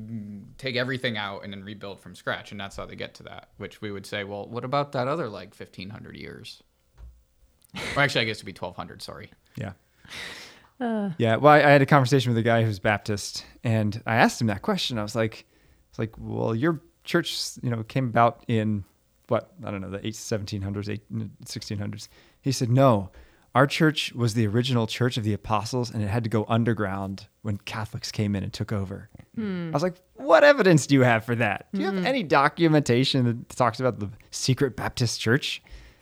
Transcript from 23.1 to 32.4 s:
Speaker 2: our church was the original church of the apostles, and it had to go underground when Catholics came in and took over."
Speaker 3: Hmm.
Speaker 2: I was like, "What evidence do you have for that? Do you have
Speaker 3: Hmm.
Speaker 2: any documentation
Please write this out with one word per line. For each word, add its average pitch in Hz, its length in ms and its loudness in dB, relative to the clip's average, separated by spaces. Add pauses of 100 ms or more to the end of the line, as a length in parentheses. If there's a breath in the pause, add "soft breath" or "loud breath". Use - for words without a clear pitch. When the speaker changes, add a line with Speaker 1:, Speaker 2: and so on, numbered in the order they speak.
Speaker 2:
our 135 140 6
church - 460 0
was 120 200 0
the 113 140 2
original 120 400 2
church 127 280 -2
of 117 80 -2
the 107 80 0
apostles, 110 580 -2
and 110 120 -4
it 101 60 -2
had 113 160 0
to 110 60 -4
go 107 180 2
underground 101 800 0 (140)
when 104 160 -4
Catholics - 520 -10
came 104 240 -2
in 98 80 -2
and 98 100 -6
took - 200 -6
over." 98 360 -6 (280)
Speaker 3:
Hmm. 185 320 -6
Speaker 2:
I - 20 -8
was 156 120 -2
like, 175 140 -2 (180)
"What 302 280 6
evidence 196 460 6
do 143 80 6
you 131 60 6
have 117 220 4
for 120 120 -2
that? 110 360 -2
Do 196 80 -4
you 196 60 0
have 196 120 0
Speaker 3:
Hmm. 180 80 -2
Speaker 2:
any 262 180 0
documentation 143 1040 4